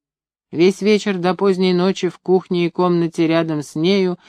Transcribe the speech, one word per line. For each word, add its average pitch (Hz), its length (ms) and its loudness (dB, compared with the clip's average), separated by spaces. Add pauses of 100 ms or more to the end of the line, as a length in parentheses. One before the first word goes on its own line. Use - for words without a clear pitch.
(520)
Весь 180 300 0
вечер 202 360 0
до 175 180 -2
поздней 185 380 0
ночи 185 340 0
в - 120 -8
кухне 180 480 0
и - 20 -4
комнате 170 580 0
рядом 160 340 -2
с - 140 -16
нею 180 420 0 (120)